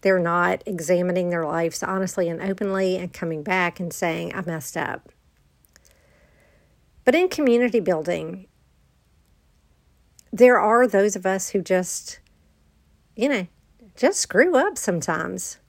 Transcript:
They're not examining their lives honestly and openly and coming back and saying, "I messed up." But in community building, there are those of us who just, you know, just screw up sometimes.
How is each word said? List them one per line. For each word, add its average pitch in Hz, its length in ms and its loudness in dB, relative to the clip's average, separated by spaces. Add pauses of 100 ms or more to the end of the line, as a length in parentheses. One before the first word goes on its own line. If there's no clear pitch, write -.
They're 190 180 4
not 175 460 0
examining 180 640 0
their 170 160 -2
lives 165 380 -4
honestly 190 460 -2
and 165 120 -6
openly 190 560 -2
and 175 140 -8
coming 160 320 -8
back 180 360 -2
and 175 120 -6
saying, 170 420 -6
"I 190 80 -8
messed 160 360 -8
up." - 320 -8 (1900)
But 254 120 4
in 359 120 4
community 240 520 2
building, 175 680 -4 (1800)
there 240 280 8
are 233 280 4
those 202 280 2
of 185 100 -8
us 190 240 -2
who 196 120 -2
just, - 580 -4 (960)
you 226 120 0
know, 208 200 0 (500)
just 339 240 2
screw 311 340 4
up 311 220 2
sometimes. 170 800 -4 (120)